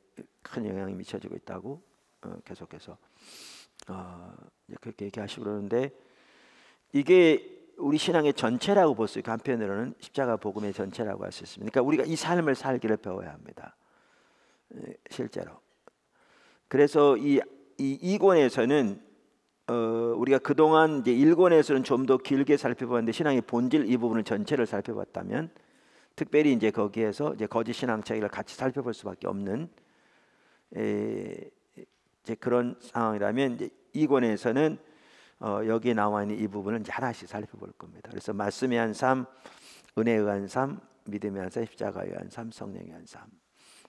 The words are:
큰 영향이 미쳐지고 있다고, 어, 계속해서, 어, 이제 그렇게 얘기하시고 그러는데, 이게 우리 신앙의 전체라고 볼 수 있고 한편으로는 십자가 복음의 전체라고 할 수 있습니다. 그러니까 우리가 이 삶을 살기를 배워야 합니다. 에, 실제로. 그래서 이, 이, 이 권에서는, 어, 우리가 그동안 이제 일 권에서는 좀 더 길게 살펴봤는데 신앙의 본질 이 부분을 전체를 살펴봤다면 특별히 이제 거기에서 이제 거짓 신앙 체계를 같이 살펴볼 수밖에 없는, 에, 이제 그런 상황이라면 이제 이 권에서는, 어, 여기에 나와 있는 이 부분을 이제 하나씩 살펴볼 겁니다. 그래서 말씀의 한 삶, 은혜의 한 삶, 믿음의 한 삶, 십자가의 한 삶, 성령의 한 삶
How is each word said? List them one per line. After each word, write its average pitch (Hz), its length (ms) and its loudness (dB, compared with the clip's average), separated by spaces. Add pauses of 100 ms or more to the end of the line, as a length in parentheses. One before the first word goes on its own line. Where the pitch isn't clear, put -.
(420)
큰 - 240 -10
영향이 95 300 -8
미쳐지고 92 400 -12
있다고, 120 460 -14 (420)
어, 92 200 -14
계속해서, - 540 -18 (920)
어, 90 440 -16 (340)
이제 98 140 -16
그렇게 107 240 -12
얘기하시고 101 380 -10
그러는데, 104 480 -2 (1040)
이게 160 640 6 (200)
우리 147 200 0
신앙의 151 360 2
전체라고 139 600 2
볼 107 120 0
수 113 120 -8
있고 113 120 -6
한편으로는 113 680 -4
십자가 123 380 -2
복음의 104 360 -6
전체라고 98 500 -6
할 95 80 -8
수 - 120 -16
있습니다. 104 280 -12
그러니까 131 160 2
우리가 147 180 2
이 160 100 -4
삶을 160 400 0
살기를 117 420 -2
배워야 92 360 -10
합니다. - 420 -20 (1000)
에, - 220 -16 (140)
실제로. - 500 -10 (1080)
그래서 143 500 6
이, 139 220 2 (380)
이, 139 240 -4
이 185 160 0
권에서는, 135 880 4 (640)
어, 120 40 -2 (440)
우리가 131 220 4
그동안 156 600 4
이제 123 140 2
일 147 220 6
권에서는 156 480 6
좀 131 220 2
더 131 120 6
길게 139 400 2
살펴봤는데 120 540 -2
신앙의 139 300 2
본질 123 500 2
이 127 60 4
부분을 113 260 0
전체를 113 420 0
살펴봤다면 104 840 -6 (640)
특별히 151 380 4
이제 107 180 2
거기에서 110 640 -2
이제 110 140 -6
거짓 117 260 -2
신앙 113 280 -2
체계를 107 280 -4
같이 - 260 -12
살펴볼 127 380 -4
수밖에 98 340 -10
없는, 98 420 -6 (1080)
에, 104 720 -6 (720)
이제 117 160 -8
그런 123 400 0
상황이라면 113 760 -2
이제 - 140 -8 (240)
이 151 140 0
권에서는, 127 720 2 (600)
어, 104 280 -4
여기에 113 260 0
나와 104 300 0
있는 104 160 -4
이 107 80 -2
부분을 104 320 -6
이제 104 120 -10
하나씩 120 360 -6
살펴볼 98 460 -12
겁니다. 87 360 -20
그래서 101 240 -10
말씀의 110 460 -2
한 110 140 0
삶, 131 320 0 (720)
은혜의 113 280 2
한 101 220 -2
삶, 131 320 -4 (260)
믿음의 101 360 -8
한 92 100 -6
삶, 117 140 -6
십자가의 95 480 -8
한 90 160 -12
삶, 117 220 -14
성령의 95 400 -14
한 - 140 -20
삶 - 180 -20 (640)